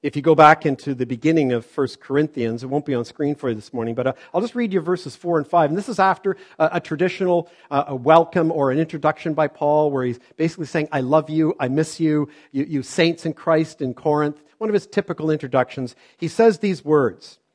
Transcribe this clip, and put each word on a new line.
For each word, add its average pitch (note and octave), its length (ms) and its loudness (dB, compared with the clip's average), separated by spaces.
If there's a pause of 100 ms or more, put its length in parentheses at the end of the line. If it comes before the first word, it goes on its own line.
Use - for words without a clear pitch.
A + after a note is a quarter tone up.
If D3 140 -4
you C#3+ 40 -4
go D#3 140 4
back D#3 300 8
into C#3 280 -4
the B2 120 -4
beginning C3 480 0
of A#2 120 -2
First - 360 -6
Corinthians, C3+ 600 -2
it C3 60 -14
won't C#3+ 180 -4
be C#3+ 80 -4
on A#2+ 120 -2
screen D3 300 -4
for C#3 120 -6
you A2+ 80 -2
this - 180 -14
morning, A#2 220 -4
but, B2+ 120 -2
uh, C3 60 -2 (200)
I'll F3+ 80 0
just A#3 120 -8
read A#3 200 -4
you F#3 80 0
verses F3 340 -6
four E3+ 220 -2
and D3 100 -2
five. D#3+ 220 2
And E3 80 -2
this G#3 100 -6
is A3 120 -6
after F#3+ 360 0 (240)
a, D#3+ 140 2
a F3 80 -2
traditional, F3 680 -2 (220)
uh, C#3+ 160 0
a C#3 80 -6
welcome D#3+ 560 4
or C#3 200 0
an C3+ 60 0
introduction D#3 560 -2
by D3+ 140 0
Paul D3+ 420 0
where C3 140 -2
he's B2 160 -4 (160)
basically D#3+ 300 -4
saying, D3+ 260 -4
"I D3 80 -2
love D3 300 0
you, D#3 280 0
I B2+ 120 -2
miss D#3 320 -2
you, D3+ 260 0 (240)
you, C#3 140 -4
you C#3+ 180 -6
saints E3 420 -2
in D#3 80 -4
Christ D#3+ 480 -2
in B2+ 120 -4
Corinth," D3 500 -2 (140)
one A3 120 -4
of G#3 40 -2
his G3+ 120 -2
typical D#3 460 -4
introductions. C3 640 -2 (220)
He E3+ 100 -6
says A3+ 320 2
these F#3+ 240 -2
words C#3+ 560 0 (160)